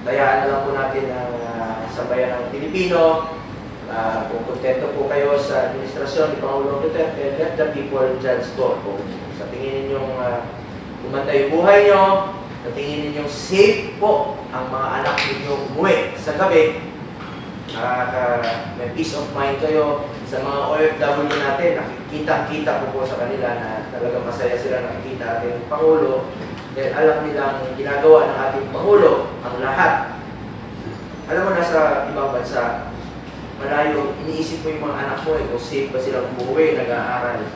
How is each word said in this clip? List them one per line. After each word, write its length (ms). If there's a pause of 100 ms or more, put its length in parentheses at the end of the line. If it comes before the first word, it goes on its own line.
Dayaan 400
na 80
lang 160
po 80
natin 400
ang, 160 (160)
uh, 400
sambayan 480
ng 160
Pilipino. 800 (560)
Uh, 400
kung 240
kontento 480
po 80
kayo 320
sa 320
administrasyon 640
ni 80
Pangulong 400
Duterte, 560
let 160
the 160
people 320 (160)
judge 240 (160)
po. 240
Kung 160 (400)
sa 80
tingin 400
ninyong, 320
uh, 240 (640)
gumanda 240
yung 240
buhay 320
nyo, 480 (320)
sa 80
tingin 400
ninyong 160
safe 640
po 400 (160)
ang 160
mga 400
anak 160
ninyong 480
umuwi 480
sa 160
gabi, 480 (880)
at, 400
uh, 320 (320)
may 160
peace 240
of 160
mind 320
kayo. 400 (240)
Sa 160
mga 240
O 160
F 160
W 320
natin, 480
nakikita-kita 1040
po 80
po 160
sa 160
kanila 320
na 320
talaga 320
masaya 400
sila 240
nakikita 560
ating 320
Pangulo. 560 (460)
Dahil 160
alam 320
nilang 400 (160)
ginagawa 560
ng 40 (120)
ating 240
Pangulo 560 (160)
ang 160
lahat. 560 (1120)
Alam 160
mo, 80
nasa 560
ibang 240
bansa, 560 (720)
malayo, 640
iniisip 400
mo 80
yung 160
mga 160
anak 160
mo 160
eh, 160
kung 80
safe 320
ba 80
silang 320
umuwi, 400
nag-aaral. 720 (100)